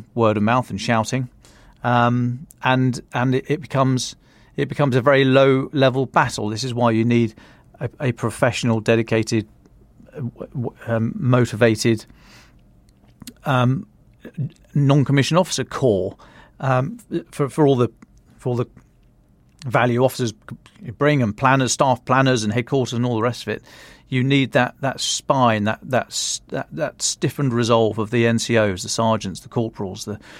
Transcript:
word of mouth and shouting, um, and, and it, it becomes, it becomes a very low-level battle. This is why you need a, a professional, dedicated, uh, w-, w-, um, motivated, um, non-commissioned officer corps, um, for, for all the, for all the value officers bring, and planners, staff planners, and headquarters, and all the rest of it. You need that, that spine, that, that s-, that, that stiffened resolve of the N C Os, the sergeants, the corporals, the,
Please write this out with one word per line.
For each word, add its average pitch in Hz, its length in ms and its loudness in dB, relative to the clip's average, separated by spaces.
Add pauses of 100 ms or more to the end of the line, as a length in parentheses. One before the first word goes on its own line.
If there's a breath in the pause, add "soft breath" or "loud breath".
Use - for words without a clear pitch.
(140)
word 110 220 2
of 104 60 -2
mouth 120 280 0
and 98 100 -8
shouting, 123 480 -2 (540 soft breath)
um, 123 640 0 (160)
and, 131 380 0 (120)
and 127 220 0
it, 135 160 -2
it 151 100 -2
becomes, 131 540 -2 (400 soft breath)
it 143 140 -2
becomes 139 260 0
a 131 60 2
very 135 240 4
low-level 135 840 2
battle. 120 420 -2
This 110 140 -8
is 131 100 -6
why 120 200 0
you 113 120 2
need 117 300 2 (460 loud breath)
a, 139 180 -6
a 131 140 -2
professional, 117 680 -2
dedicated, 113 680 0 (640)
uh, - 80 -14
w-, - 320 -12
w-, 120 220 -8 (120)
um, 113 300 -2
motivated, 117 880 2 (1400 soft breath)
um, 131 440 0 (840)
non-commissioned 139 680 2
officer 170 260 -2
corps, 98 520 0 (440 loud breath)
um, 135 380 -2 (340)
for, 143 160 -2
for 151 180 2
all 139 80 6
the, 120 160 2 (460)
for - 140 -6
all 120 60 -2
the 120 100 -2 (1000)
value 123 380 2
officers 123 260 0 (680)
bring, 143 280 2
and 104 120 -2
planners, 131 360 2
staff 135 320 0
planners, 127 400 2
and 107 80 -4
headquarters, 123 400 -2
and 120 120 -2
all 123 120 -2
the 107 60 -2
rest 120 200 -4
of - 60 -14
it. 107 160 -6 (440 loud breath)
You 127 140 0
need 135 300 2
that, 123 280 0
that 135 200 -6
spine, 120 640 2
that, 107 200 -2
that 123 240 -2
s-, - 400 -8
that, - 240 -8
that 147 280 -8
stiffened 135 540 -2
resolve 113 440 2
of 107 120 -4
the 117 160 2
N 117 120 2
C 117 200 0
Os, 101 240 0
the 110 80 -8
sergeants, 110 500 -2
the - 80 -20
corporals, 104 560 -6
the, 104 160 -10 (200 loud breath)